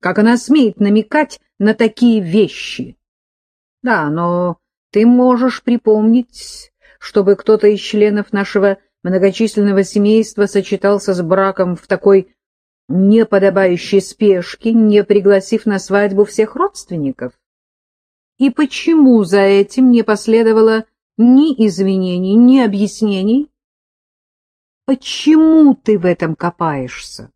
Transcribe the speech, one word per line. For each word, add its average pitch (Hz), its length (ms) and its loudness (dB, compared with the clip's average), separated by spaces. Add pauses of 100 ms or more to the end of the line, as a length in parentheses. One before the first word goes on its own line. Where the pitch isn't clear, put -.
«Как 180 180 -4
она 226 180 2
смеет 240 440 0
намекать 214 600 -2 (200)
на 202 140 0
такие 220 460 0
вещи?» - 800 -4 (840)
«Да, 180 280 -2
но 175 480 -4 (320)
ты 214 160 2
можешь 247 560 2
припомнить, 226 1080 -2 (260)
чтобы 196 380 0
кто-то 214 320 0
из 208 120 0
членов 208 520 -2
нашего 196 460 -2 (240)
многочисленного 196 840 0
семейства 208 600 0
сочетался 196 680 -2
с 175 80 -6
браком 185 540 -2
в - 100 -20
такой 196 480 0 (540)
неподобающей 196 1120 0
спешке, 196 720 -4
не 214 320 2
пригласив 202 640 0
на 202 120 -2
свадьбу 196 460 -2
всех 220 320 -4
родственников? 156 840 -8 (1000)
И 269 120 2
почему 269 720 2
за 196 180 0
этим 202 480 2
не 233 120 2
последовало 220 840 0 (320)
ни 262 380 4 (120)
извинений, 185 680 -2
ни 247 240 6
объяснений?» 208 920 -2 (1400)
«Почему 311 880 2
ты 214 240 -2
в 170 80 -4
этом 165 280 -2
копаешься? 143 1000 -8